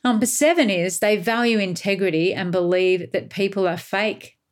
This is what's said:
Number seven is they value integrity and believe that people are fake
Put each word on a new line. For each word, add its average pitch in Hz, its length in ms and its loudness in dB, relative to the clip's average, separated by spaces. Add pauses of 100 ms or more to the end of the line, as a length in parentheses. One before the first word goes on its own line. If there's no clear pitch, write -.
Number 240 240 2
seven 302 420 2
is 180 300 0
they 214 180 2
value 226 400 0
integrity 185 720 0
and 180 200 -4
believe 180 600 0
that - 200 -6
people 196 360 -2
are 175 100 -2
fake - 580 -6 (160)